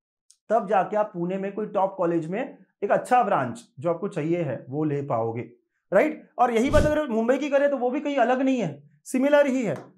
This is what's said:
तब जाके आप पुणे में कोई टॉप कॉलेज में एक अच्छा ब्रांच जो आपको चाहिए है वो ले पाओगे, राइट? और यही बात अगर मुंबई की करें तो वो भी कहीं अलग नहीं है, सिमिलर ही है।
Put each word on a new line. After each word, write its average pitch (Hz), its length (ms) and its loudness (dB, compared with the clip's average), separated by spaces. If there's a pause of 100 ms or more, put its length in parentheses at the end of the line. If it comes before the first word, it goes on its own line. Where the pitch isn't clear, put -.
(500)
तब 214 200 0
जाके 196 280 2
आप 208 160 0
पुणे 180 240 -4
में 196 160 -6
कोई 214 120 -6
टॉप 190 320 -2
कॉलेज 170 320 0
में 220 280 -6 (260)
एक 208 80 0
अच्छा 240 320 4
ब्रांच 147 400 -2 (160)
जो 151 100 -2
आपको 170 180 -2
चाहिए 165 340 -2
है 135 280 -6
वो 147 140 -4
ले 143 180 -2
पाओगे, 117 480 -4 (420)
राइट? 240 460 0
और 247 140 2
यही 226 180 2
बात 294 160 6
अगर 302 220 0
मुंबई 226 300 0
की 285 120 -4
करें 277 200 2
तो 277 80 -2
वो 247 120 0
भी 277 100 -4
कहीं 285 180 -4
अलग 254 240 2
नहीं 262 180 0
है, 165 240 -6 (200)
सिमिलर 285 440 4
ही 254 160 0
है। 165 120 -2 (220)